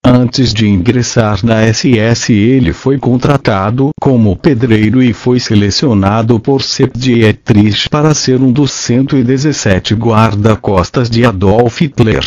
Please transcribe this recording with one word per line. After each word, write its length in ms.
Antes 480
de 140
ingressar 800
na 160
S 340
S, 360
ele 400
foi 260
contratado 920
como 360
pedreiro 640
e 120
foi 260
selecionado 1000
por 200
Sepp 380
Dietrich 920
para 240
ser 280
um 100
dos 220
cento 440
e 60
dezessete 720
guarda-costas 1120
de 160
Adolf 560
Hitler. 460